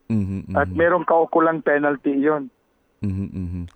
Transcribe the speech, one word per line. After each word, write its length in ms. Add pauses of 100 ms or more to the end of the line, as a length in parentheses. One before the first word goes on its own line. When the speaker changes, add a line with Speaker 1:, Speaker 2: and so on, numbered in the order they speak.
(120)
Speaker 1:
Mm-hmm, 440
Speaker 2:
At 120
Speaker 1:
mm-hmm. 120
Speaker 2:
merong 280
kaukulang 560
penalty 480
yun. 400 (480)
Speaker 1:
Mm-hmm, 320
mm-hmm. 320 (120)